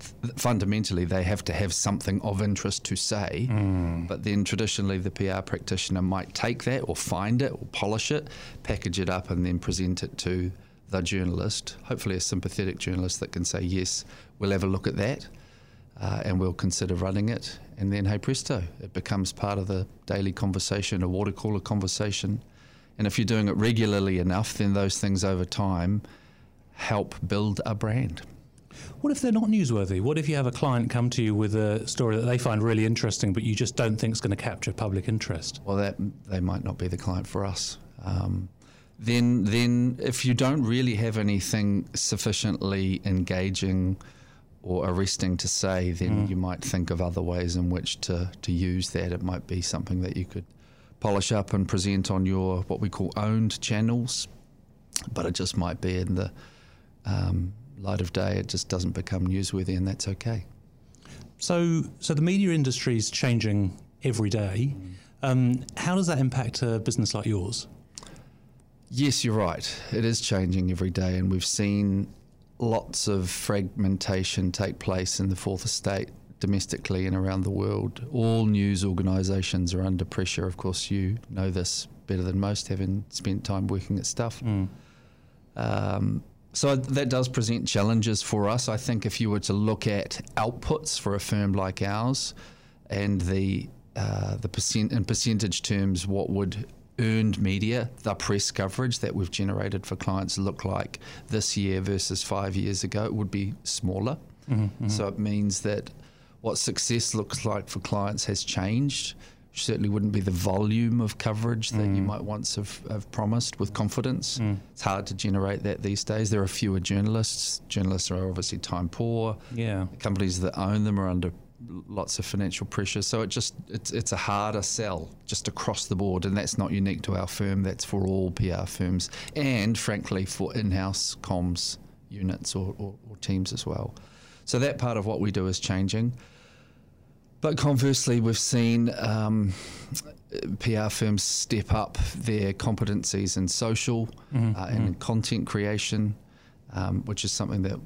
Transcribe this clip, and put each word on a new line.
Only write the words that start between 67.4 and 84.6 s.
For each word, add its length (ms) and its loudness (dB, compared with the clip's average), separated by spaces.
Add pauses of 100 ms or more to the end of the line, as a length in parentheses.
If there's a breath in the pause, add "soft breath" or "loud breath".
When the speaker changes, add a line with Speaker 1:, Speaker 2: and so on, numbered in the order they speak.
Speaker 1:
Yes, 340 2
you're 100 2
right. 400 0 (160)
It 140 2
is 160 2
changing 500 2
every 200 2
day, 260 2
and 140 2
we've 160 2
seen 640 2 (500)
lots 500 0
of 220 2
fragmentation 1200 0
take 260 -2
place 400 0
in 120 2
the 60 0
fourth 280 -2
estate 460 -2 (300)
domestically 680 0
and 100 2
around 260 2
the 80 0
world. 600 -2
All 320 4
news 400 4
organisations 880 2
are 80 0
under 240 2
pressure. 420 -2
Of 120 -4
course, 320 -2
you 260 0 (140)
know 200 0
this 380 -2 (180)
better 160 0
than 160 0
most, 300 0
having 400 -2
spent 360 -4
time 220 0
working 320 0
at 60 -4
Stuff. 380 -4
Speaker 2:
Mm. 260 0 (880 loud breath)